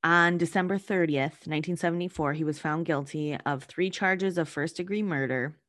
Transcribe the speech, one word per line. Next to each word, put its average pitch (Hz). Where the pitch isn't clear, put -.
on 170
December 180
thirtieth, 160
nineteen 156
seventy-four, 170
he 156
was 151
found 160
guilty 151
of 143
three 185
charges 185
of 156
first-degree 180
murder 135